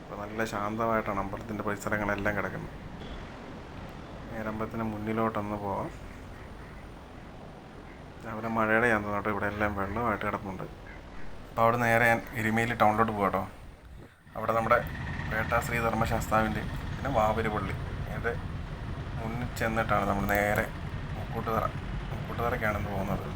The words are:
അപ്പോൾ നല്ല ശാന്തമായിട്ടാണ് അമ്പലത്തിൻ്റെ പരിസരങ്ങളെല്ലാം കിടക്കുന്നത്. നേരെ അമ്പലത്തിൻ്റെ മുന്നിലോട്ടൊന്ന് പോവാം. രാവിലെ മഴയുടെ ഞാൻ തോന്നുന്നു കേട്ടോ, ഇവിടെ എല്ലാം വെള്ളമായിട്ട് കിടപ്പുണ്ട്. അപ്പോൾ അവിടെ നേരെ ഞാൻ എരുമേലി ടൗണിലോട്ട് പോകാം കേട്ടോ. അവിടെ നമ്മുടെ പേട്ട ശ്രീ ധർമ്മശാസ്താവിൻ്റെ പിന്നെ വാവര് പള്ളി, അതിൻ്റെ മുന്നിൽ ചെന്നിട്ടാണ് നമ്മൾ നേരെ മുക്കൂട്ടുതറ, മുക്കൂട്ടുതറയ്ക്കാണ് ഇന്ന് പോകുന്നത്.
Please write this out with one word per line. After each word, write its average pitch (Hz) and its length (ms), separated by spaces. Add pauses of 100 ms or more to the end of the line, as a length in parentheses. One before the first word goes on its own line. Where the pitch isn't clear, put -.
അപ്പോൾ 98 200
നല്ല 107 160 (140)
ശാന്തമായിട്ടാണ് 110 680
അമ്പലത്തിൻ്റെ 101 440
പരിസരങ്ങളെല്ലാം 101 720
കിടക്കുന്നത്. 101 380 (1600)
നേരെ 110 200
അമ്പലത്തിൻ്റെ 110 420
മുന്നിലോട്ടൊന്ന് 107 720
പോവാം. 101 260 (2250)
രാവിലെ 113 320
മഴയുടെ 113 360
ഞാൻ 107 100
തോന്നുന്നു 104 160
കേട്ടോ, 101 160
ഇവിടെ 101 180
എല്ലാം 104 180 (100)
വെള്ളമായിട്ട് 104 460
കിടപ്പുണ്ട്. 101 380 (840)
അപ്പോൾ 113 160
അവിടെ 117 200
നേരെ 117 260
ഞാൻ 117 100 (200)
എരുമേലി 113 400
ടൗണിലോട്ട് 107 380
പോകാം 101 100
കേട്ടോ. 92 140 (920)
അവിടെ 110 200
നമ്മുടെ 117 200 (520)
പേട്ട 110 380
ശ്രീ 120 180
ധർമ്മശാസ്താവിൻ്റെ 110 800 (320)
പിന്നെ - 220
വാവര് 107 380
പള്ളി, 95 200 (340)
അതിൻ്റെ 110 240 (840)
മുന്നിൽ 120 300 (100)
ചെന്നിട്ടാണ് 110 500
നമ്മൾ 98 240
നേരെ 104 320 (520)
മുക്കൂട്ടുതറ, 110 480 (460)
മുക്കൂട്ടുതറയ്ക്കാണ് 117 720
ഇന്ന് 104 140
പോകുന്നത്. 95 300 (100)